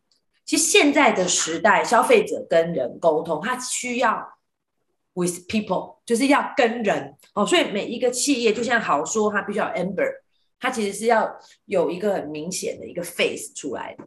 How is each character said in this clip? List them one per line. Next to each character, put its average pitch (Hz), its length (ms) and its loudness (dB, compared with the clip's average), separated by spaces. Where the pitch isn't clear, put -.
其 - 140 -2
实 - 80 2
现 320 260 4
在 277 220 4
的 185 120 0
时 160 340 -2
代， 190 220 4
消 240 220 4
费 208 220 4
者 - 240 -6
跟 170 240 2
人 131 260 -4
沟 156 240 2
通， 160 180 -2
他 247 160 -4
需 247 420 -6
要 226 280 0
with 175 340 -4
people， 208 580 -4
就 233 120 0
是 269 100 2
要 262 300 2
跟 240 260 2
人， 151 320 -2
哦， 202 120 0
所 349 120 4
以 285 140 2
每 196 140 -4
一 233 120 -8
个 240 140 0
企 247 320 0
业， 220 80 4
就 240 100 -2
像 233 200 0
好 151 240 0
说， 208 260 0
它 202 120 -2
必 202 100 -6
须 202 60 -4
要 170 140 -2
有 180 100 -4
Amber， 175 280 -2
它 254 100 -2
其 233 160 -2
实 196 60 -2
是 202 140 -8
要 220 280 2
有 170 260 0
一 175 80 -4
个 202 160 0
很 156 140 -4
明 151 240 -8
显 - 260 -6
的 151 80 -14
一 - 80 -14
个 175 80 -6
face - 520 -4
出 123 220 -8
来 - 200 -10
的。 - 120 -18